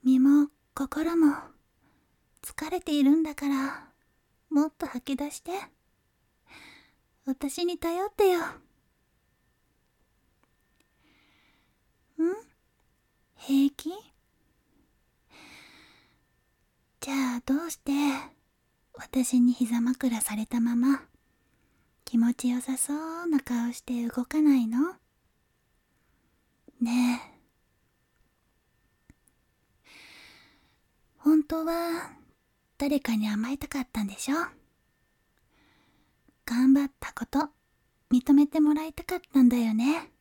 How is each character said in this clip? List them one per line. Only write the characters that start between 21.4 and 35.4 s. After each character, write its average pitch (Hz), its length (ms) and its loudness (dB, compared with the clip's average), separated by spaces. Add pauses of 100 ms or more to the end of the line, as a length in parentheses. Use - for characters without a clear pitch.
気 - 140 -2
持 233 160 2
ち - 140 -4
よ 247 120 -2
さ 262 160 -6
そ - 180 -4
う 320 340 -8
な 294 120 2
顔 240 320 -4
し - 100 -14
て 240 260 -6
動 247 160 -6
か 302 180 -2
な 285 140 6
い 233 100 2
の？ 269 300 -2 (1800)
ね 240 460 0
え。 - 140 -20 (3750)
本 311 260 4
当 320 200 -4
は 339 520 -6 (600)
誰 285 220 0
か 233 140 -2
に 214 140 0
甘 214 220 -4
え 277 80 -6
た - 100 -12
か 277 120 -6
っ 254 120 -8
た 220 100 -4
ん 202 40 -2
で 196 120 -10
し - 140 -4
ょ？ 294 40 0 (2000)